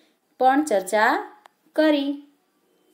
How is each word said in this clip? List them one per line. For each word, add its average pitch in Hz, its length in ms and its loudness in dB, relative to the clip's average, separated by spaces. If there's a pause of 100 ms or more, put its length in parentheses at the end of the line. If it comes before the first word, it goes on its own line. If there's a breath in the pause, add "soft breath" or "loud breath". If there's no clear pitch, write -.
(400 loud breath)
પણ 269 260 2
ચર્ચા 220 720 -2 (360)
કરી. 285 500 0 (720)